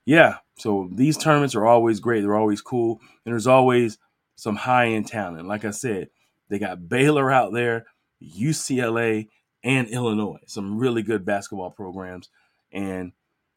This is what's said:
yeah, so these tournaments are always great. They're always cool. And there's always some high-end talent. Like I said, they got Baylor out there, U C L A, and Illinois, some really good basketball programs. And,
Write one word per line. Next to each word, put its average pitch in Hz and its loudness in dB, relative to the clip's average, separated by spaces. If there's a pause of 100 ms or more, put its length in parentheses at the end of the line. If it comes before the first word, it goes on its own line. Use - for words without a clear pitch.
yeah, 131 6 (180)
so 98 -2
these 135 0
tournaments 147 0
are 107 2
always 117 4
great. 113 -2
They're 104 0
always 107 0
cool. 117 -4 (240)
And 117 -6
there's 113 -2
always 127 4 (400)
some 107 -4
high-end 117 0
talent. 90 -8
Like 104 -8
I 104 -6
said, 98 -6 (380)
they - -4
got 90 -8
Baylor 135 2
out 120 2
there, 117 -2 (340)
U 131 -4
C 135 -4
L 117 -2
A, 110 0 (360)
and 127 0
Illinois, 107 -2
some 104 -8
really 117 0
good 104 -4
basketball 101 -6
programs. 92 -14 (420)
And, 92 -8 (460)